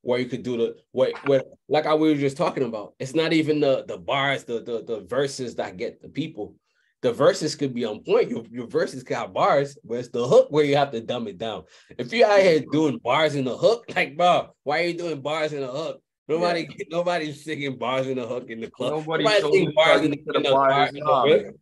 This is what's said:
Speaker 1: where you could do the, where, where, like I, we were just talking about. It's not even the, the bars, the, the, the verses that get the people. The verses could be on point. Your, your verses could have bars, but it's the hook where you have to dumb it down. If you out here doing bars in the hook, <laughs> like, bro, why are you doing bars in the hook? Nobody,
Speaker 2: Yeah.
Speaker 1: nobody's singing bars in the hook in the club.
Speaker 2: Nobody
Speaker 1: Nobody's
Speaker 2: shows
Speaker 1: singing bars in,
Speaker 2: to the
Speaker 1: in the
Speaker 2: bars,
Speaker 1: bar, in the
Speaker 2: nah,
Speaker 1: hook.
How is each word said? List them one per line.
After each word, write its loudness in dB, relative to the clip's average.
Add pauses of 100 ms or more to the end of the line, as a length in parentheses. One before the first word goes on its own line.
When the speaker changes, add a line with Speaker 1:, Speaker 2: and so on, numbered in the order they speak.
Speaker 1:
where -2
you -2
could -8
do -4
the, -2 (160)
where, 0 (140)
where, 4 (260)
like 2
I, 2
we 4
were 4
just -2
talking 0
about. -10
It's -8
not 2
even 2
the, 2
the -10
bars, -2
the, -6
the, -6
the -6
verses -4
that -8
get -8
the -20
people. -8 (460)
The 0
verses 2
could -4
be -4
on -6
point. 2
Your, -8
your -10
verses -4
could -6
have -8
bars, 0
but -8
it's -8
the -4
hook 6
where 2
you 2
have 2
to -6
dumb -8
it -14
down. -8 (340)
If -8
you 4
out 6
here 6 (120)
doing 2
bars 0
in -2
the -4
hook, 2
<laughs> -12
like, -2
bro, 4 (160)
why -2
are 0
you -6
doing -6
bars -4
in -6
the -6
hook? -8 (240)
Nobody, 0
Speaker 2:
Yeah. -12
Speaker 1:
nobody's -2
singing -6
bars -2
in -2
the -6
hook -8
in -10
the -10
club. -6
Speaker 2:
Nobody -4
Speaker 1:
Nobody's 4
Speaker 2:
shows 0
Speaker 1:
singing 2
bars 6
in, 2
Speaker 2:
to -4
the -8
Speaker 1:
in 2
the 2
Speaker 2:
bars, 4
Speaker 1:
bar, 4
in -10
the -10
Speaker 2:
nah, 4
Speaker 1:
hook. 4 (200)